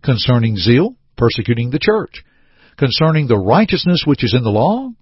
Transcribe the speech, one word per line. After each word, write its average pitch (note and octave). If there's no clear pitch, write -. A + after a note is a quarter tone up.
concerning A2+
zeal, B2
persecuting A#2
the C#3+
church, -
concerning D#3
the A2+
righteousness E3+
which C#3+
is A2+
in B2+
the A2+
law G3